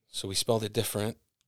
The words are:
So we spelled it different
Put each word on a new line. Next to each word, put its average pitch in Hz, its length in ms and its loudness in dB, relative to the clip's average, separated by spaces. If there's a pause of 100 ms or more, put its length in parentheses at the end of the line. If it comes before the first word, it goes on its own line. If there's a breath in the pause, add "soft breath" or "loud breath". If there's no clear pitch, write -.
So - 200 -6
we 98 60 -6
spelled 113 300 4
it 101 80 -4
different 107 440 0 (300)